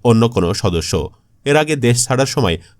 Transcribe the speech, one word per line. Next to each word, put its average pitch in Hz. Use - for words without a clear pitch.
অন্য 117
কোনো 90
সদস্য। 85
এর 143
আগে 151
দেশ 120
ছাড়ার 131
সময় 104